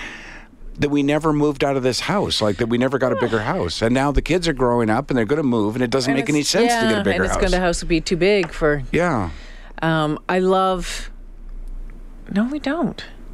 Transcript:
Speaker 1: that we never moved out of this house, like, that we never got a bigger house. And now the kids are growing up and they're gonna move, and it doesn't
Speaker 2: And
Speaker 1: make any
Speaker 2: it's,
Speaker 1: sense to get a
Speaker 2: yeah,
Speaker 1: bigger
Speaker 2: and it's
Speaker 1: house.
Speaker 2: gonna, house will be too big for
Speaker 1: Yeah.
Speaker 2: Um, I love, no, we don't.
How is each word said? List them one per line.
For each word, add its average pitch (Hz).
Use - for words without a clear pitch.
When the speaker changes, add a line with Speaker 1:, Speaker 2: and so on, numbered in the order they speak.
Speaker 1:
that 147
we 143
never 151
moved 147
out 139
of 131
this 127
house, 180
like, 107
that 120
we 117
never 127
got 123
a 113
bigger 113
house. 110
And 117
now 135
the 139
kids 170
are 160
growing 120
up 120
and 135
they're 113
gonna 147
move, 110
and 123
it 120
doesn't 131
Speaker 2:
And 135
Speaker 1:
make 135
any 147
Speaker 2:
it's, 139
Speaker 1:
sense 233
to 233
get 220
a 220
Speaker 2:
yeah, 202
Speaker 1:
bigger 202
Speaker 2:
and -
it's 185
Speaker 1:
house. -
Speaker 2:
gonna, 180
house 175
will 165
be 165
too 175
big 185
for 147
Speaker 1:
Yeah. 139
Speaker 2:
Um, 160
I 180
love, 190
no, 202
we 277
don't. 285